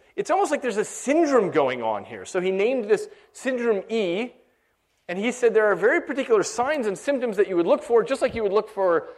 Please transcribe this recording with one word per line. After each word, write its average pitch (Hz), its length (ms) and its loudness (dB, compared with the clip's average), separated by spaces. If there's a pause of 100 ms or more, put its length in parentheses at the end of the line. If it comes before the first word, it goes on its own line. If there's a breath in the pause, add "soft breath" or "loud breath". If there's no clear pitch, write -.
(160 soft breath)
it's 202 140 -4
almost 370 200 2
like 285 120 -2
there's 233 140 -2
a 208 80 0
syndrome 269 680 2
going 131 320 0
on 107 220 -2
here." 104 200 -12
So - 160 -4
he 185 100 0
named 214 360 0
this 208 220 0 (240 loud breath)
syndrome 240 560 -2
E, 220 440 -2 (760)
and 175 100 -6
he 220 120 -2
said 226 240 2
there 214 120 4
are 202 100 4
very 247 240 2
particular 240 420 0
signs 254 460 -2
and 190 100 -4
symptoms 247 380 -2
that 196 100 4
you 185 100 -2
would 170 100 2
look 269 180 2
for, 233 180 4
just 262 200 -2
like 254 120 -2
you 226 80 -4
would 196 100 -2
look 214 160 0
for 180 500 0